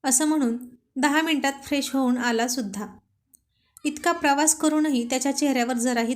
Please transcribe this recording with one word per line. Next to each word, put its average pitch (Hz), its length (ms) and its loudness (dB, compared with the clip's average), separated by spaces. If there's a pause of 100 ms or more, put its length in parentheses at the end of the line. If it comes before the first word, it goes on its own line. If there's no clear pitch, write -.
असं 294 240 2
म्हणून 269 280 2 (400)
दहा 294 260 2
मिनिटात 277 300 0 (120)
फ्रेश 277 280 -2
होऊन 254 260 2
आला 240 300 0
सुद्धा. 214 380 -6 (1000)
इतका 294 280 -2
प्रवास 302 420 2
करूनही 302 560 0
त्याच्या 269 220 0
चेहऱ्यावर 262 420 0
जराही 240 420 0